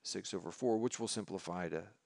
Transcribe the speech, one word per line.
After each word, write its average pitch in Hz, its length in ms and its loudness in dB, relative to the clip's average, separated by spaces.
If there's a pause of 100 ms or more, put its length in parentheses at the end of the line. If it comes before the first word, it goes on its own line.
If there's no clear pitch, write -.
six - 320 -4
over 85 160 -2
four, 113 280 4
which 120 220 2
will 117 80 0
simplify 90 600 -2
to 80 140 0 (220)